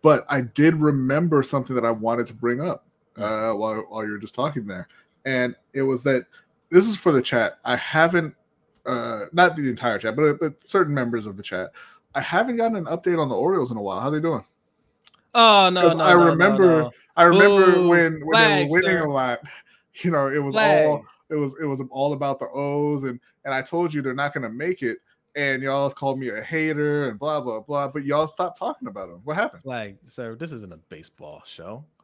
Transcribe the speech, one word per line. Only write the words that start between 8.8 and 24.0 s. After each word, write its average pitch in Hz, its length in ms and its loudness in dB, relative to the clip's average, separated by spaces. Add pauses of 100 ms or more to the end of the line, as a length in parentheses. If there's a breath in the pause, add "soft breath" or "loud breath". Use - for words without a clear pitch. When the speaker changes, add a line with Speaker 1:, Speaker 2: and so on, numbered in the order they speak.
Speaker 1:
uh, 117 480 -6
not 175 220 4
the 147 120 -2
entire 117 300 -2
chat, 110 180 -4
but, 147 240 0
but 156 260 -6
certain 170 280 0
members 120 320 -4
of 101 100 -10
the 101 60 -16
chat. 92 300 -8 (420 soft breath)
I 139 80 -4
haven't 233 360 -2
gotten 226 200 -2
an 170 80 -6
update 165 340 -2
on 147 80 0
the 120 80 -4
Orioles 139 360 -2
in 113 60 -6
a 104 40 -8
while. 95 180 -6
How 131 120 -4
they 151 80 -2
doing? 156 260 -4 (880)
Speaker 2:
Oh, 214 400 6
no, 180 80 0
Speaker 1:
'Cause 240 140 4
Speaker 2:
no, - 80 0
Speaker 1:
I 190 100 6
Speaker 2:
no, 175 60 8
no, 170 60 6
Speaker 1:
remember, 175 580 4
Speaker 2:
no. - 80 -6 (260 soft breath)
Speaker 1:
I 170 60 8
remember 196 500 8
Speaker 2:
Boo. 180 160 4
Speaker 1:
when, 165 240 4
when 156 60 -10
they 143 40 -14
were 156 100 -4
Speaker 2:
Flag, 202 380 4
Speaker 1:
winning 180 200 2
Speaker 2:
sir. 170 140 0
Speaker 1:
a 143 60 -2
lot. 127 320 -2
<laughs> - 60 -20 (540 loud breath)
You 175 80 0
know, 143 160 0
it 139 100 -2
was 139 160 -2
Speaker 2:
Flag. 151 320 4
Speaker 1:
all, 147 180 -2 (260 soft breath)
it 160 60 -6
was, 139 240 -4
it 160 60 -6
was 135 240 -6
all 139 240 -4
about 139 260 -4
the - 140 -8
O's, 143 500 -4
and, 123 160 -8 (240)
and 139 100 -6
I 131 80 -4
told 170 320 -4
you 147 80 -4